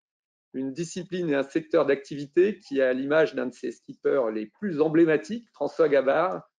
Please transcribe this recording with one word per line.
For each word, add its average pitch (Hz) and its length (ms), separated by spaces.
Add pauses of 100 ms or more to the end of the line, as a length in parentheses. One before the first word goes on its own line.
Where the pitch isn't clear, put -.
(540)
une 135 180
discipline 170 580
et 143 60
un 139 80
secteur 160 420
d'activité 147 760
qui, 135 220
à 127 120
l'image 139 420
d'un 127 120
de 123 60
ses 127 200
skippers 120 600
les 107 120
plus 170 340
emblématiques, 151 720
François 147 380
Gabard 151 540 (160)